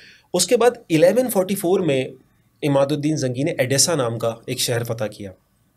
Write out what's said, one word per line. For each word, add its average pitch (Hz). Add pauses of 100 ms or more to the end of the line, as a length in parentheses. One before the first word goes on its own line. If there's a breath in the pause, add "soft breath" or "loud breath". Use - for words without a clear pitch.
(340 loud breath)
उसके 175
बाद - (120)
इलेवन 190
फ़ोर्टी 196
फ़ोर 190
में 131 (500)
इमादुद्दीन 143
जंगी 127
ने 170
एडेसा 139
नाम 117
का 113 (120)
एक 127
शहर 117
फतह 113
किया। 101 (440)